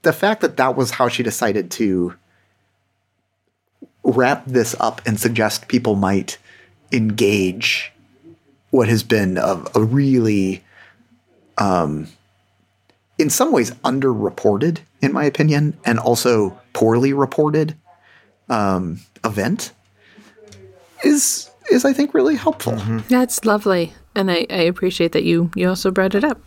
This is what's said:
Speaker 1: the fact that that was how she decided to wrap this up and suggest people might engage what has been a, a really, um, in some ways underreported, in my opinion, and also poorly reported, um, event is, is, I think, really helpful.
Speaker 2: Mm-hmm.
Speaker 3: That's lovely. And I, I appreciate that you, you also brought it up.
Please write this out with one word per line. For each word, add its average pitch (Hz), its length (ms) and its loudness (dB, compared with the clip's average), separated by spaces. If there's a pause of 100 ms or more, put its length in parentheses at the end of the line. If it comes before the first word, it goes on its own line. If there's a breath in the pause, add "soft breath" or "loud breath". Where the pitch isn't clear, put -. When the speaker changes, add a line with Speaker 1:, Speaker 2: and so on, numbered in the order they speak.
Speaker 1:
the 160 120 2
fact 208 280 -2
that - 160 -2
that 131 180 0
was 127 160 -2
how 123 160 0
she 120 160 -4
decided 104 480 -2
to 92 440 -2 (1900)
wrap 131 420 0
this 123 340 0
up 113 260 -2
and 107 140 -2
suggest 110 500 -2
people 117 260 0
might 98 420 0 (540 soft breath)
engage 104 1000 0 (800)
what 120 180 2
has 113 140 2
been 98 340 0
a, 92 260 -2 (100)
a 117 80 2
really, 110 800 2 (960 soft breath)
um, 80 500 0 (1080)
in 151 120 0
some 285 240 0
ways 127 180 0 (140)
underreported, 127 920 0 (220)
in 139 120 0
my 143 100 -2
opinion, 147 600 0
and 117 120 0
also 117 600 0 (140)
poorly 120 400 2
reported, 151 600 0 (760 soft breath)
um, 95 500 -2 (240)
event 113 480 -4 (1300 soft breath)
is, - 440 0 (220)
is, 254 140 4
I 277 80 2
think, 285 200 -2
really 311 220 2
helpful. - 380 -2
Speaker 2:
Mm-hmm. 110 340 -4
Speaker 3:
That's 247 380 0
lovely. 202 480 0 (200)
And 190 160 0
I, 170 200 0
I 185 140 0
appreciate 180 500 0
that - 100 0
you, 170 320 2
you 180 140 0
also 190 220 -2
brought 190 220 0
it 208 120 2
up. 330 220 -2